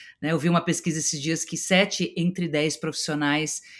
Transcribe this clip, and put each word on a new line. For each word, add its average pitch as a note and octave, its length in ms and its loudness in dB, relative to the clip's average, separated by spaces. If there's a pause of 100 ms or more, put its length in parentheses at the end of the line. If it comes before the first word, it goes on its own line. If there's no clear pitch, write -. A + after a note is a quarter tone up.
(220)
né? D3+ 80 0
Eu E3 80 2
vi C#3+ 100 0
uma E3+ 120 6
pesquisa D#3+ 400 -2
esses D3+ 200 -2
dias D3+ 240 -2
que - 120 -8
sete F#3+ 600 2
entre F3+ 300 0
dez D3+ 300 0
profissionais D3+ 840 -2 (180)